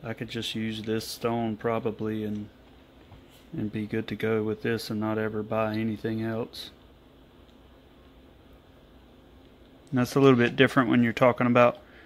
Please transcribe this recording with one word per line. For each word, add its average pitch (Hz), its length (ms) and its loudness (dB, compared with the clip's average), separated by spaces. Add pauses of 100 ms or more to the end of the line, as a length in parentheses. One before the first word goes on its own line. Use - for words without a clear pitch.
I 117 100 -8
could 113 160 -10
just 113 240 -6
use 110 300 -6
this 110 240 -2
stone 117 480 -4
probably 110 680 -4
and, 104 240 -8 (1040)
and 107 180 -6
be 107 140 -6
good 110 240 -4
to 113 60 -6
go 110 280 0
with 107 200 -4
this 117 260 -4
and 107 100 -4
not 107 180 -2
ever 107 240 -2
buy 110 340 -2
anything 113 460 -4
else. 113 500 -8 (3250)
And 127 100 0
that's 123 140 0
a 143 60 2
little 135 180 8
bit 120 200 2
different 131 320 4
when 123 140 4
you're 117 100 2
talking 123 340 2
about 120 300 6 (280)